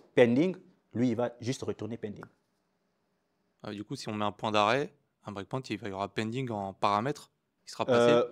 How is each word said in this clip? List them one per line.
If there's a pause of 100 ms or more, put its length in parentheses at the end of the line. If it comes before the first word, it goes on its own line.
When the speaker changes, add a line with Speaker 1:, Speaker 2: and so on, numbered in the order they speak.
(160)
Speaker 1:
pending, (380)
lui,
il
va
juste
retourner
pending. (1400)
Speaker 2:
Euh,
du
coup,
si
on
met
un
point
d'arrêt, (320)
un
breakpoint,
il
va
y
aura
pending
en
paramètre (340)
qui
sera
passé.
Speaker 1:
Euh,